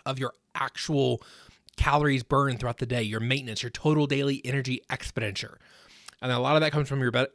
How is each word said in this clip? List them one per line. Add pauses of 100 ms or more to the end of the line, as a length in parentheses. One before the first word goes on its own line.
of
your (240)
actual (540)
calories
burned
throughout
the
day,
your
maintenance,
your
total
daily
energy
expenditure. (600)
And
a
lot
of
that
comes
from
your,
be-,